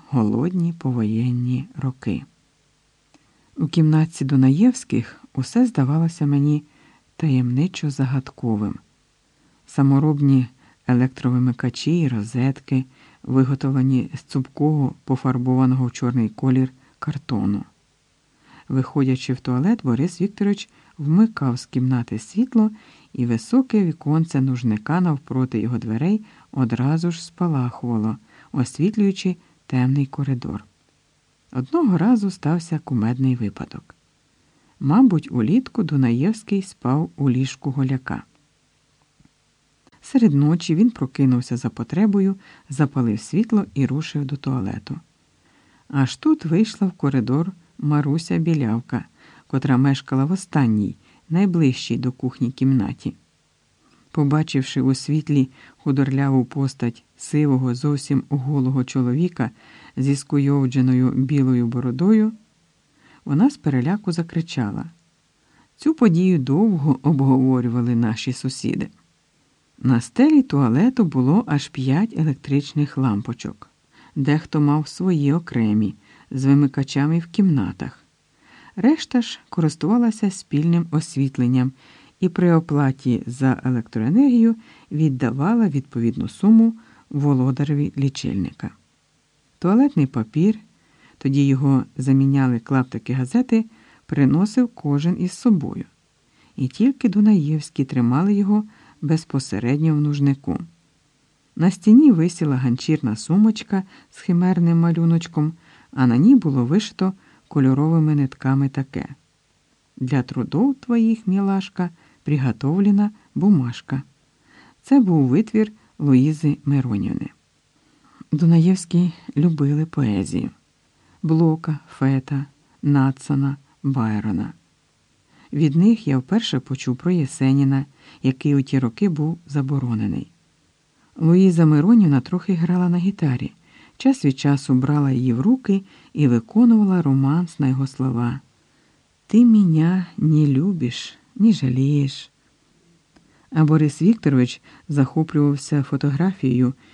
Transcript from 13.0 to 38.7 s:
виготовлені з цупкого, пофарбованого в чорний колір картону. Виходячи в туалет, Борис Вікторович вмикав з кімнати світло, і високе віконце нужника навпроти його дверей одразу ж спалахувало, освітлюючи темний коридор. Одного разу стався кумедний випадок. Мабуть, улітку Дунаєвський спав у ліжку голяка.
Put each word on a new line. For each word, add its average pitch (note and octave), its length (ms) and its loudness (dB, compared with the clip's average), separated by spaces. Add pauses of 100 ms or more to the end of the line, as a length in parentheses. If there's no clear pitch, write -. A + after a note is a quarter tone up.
виготовлені C3 920 0
з - 60 -16
цупкого, C#3+ 720 -2 (100)
пофарбованого B2+ 800 0
в A#2+ 60 -4
чорний A#2+ 380 -2
колір C3 420 -2 (280)
картону. G#2 640 -6 (1080)
Виходячи C3 640 -2
в B2 60 -6
туалет, C#3+ 440 -2
Борис C#3 380 -2
Вікторович G3+ 480 -4 (280)
вмикав D#3 600 0
з - 60 -16
кімнати B2+ 540 -2
світло, A3 520 0 (420)
і A#2+ 120 -4
високе G#3 600 0
віконце D#3 560 -2
нужника B2 600 -2
навпроти C3 580 -2
його A#2 180 -4
дверей C3+ 480 -2 (260)
одразу C3+ 600 -2
ж - 140 -14
спалахувало, A#2+ 920 -4 (340)
освітлюючи F#3+ 840 -2 (300)
темний C3+ 400 0
коридор. C3+ 600 -6 (840)
Одного F#3 460 0
разу G3+ 340 2
стався E3 520 -4
кумедний B2 520 -2
випадок. - 600 -10 (840)
Мабуть, F3+ 520 2
улітку F3+ 520 -2
Дунаєвський D3+ 800 -2
спав D#3 540 -4
у C#3 140 -2
ліжку C3 420 -4
голяка. C3 520 -6 (1800)